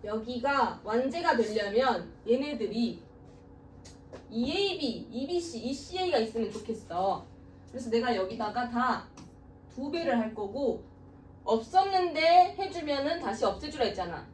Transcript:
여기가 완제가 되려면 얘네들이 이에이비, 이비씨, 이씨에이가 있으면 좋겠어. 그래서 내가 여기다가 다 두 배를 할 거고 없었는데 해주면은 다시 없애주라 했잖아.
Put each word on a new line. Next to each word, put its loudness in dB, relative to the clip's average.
여기가 0
완제가 0
되려면 2
얘네들이 0
이에이비, 0
이비씨, -4
이씨에이가 -2
있으면 -2
좋겠어. -4
그래서 -8
내가 2
여기다가 -4
다 0
두 -8
배를 0
할 -2
거고 -4
없었는데 6
해주면은 -2
다시 -2
없애주라 0
했잖아. -4